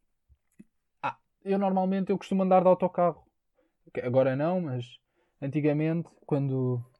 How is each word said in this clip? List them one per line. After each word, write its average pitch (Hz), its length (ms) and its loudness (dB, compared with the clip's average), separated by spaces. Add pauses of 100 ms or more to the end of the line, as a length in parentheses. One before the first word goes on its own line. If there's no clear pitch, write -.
(1040)
Ah, - 140 -6 (280)
eu 196 140 0
normalmente 190 520 0
eu 190 80 0
costumo 190 240 -2
andar 185 200 6
de 175 60 4
autocarro. 175 560 0 (600)
Ok, - 160 -10
agora 131 340 2
não, 170 240 -2
mas 127 380 -8 (420)
antigamente, 151 720 -2 (160)
quando, 131 580 -2 (160)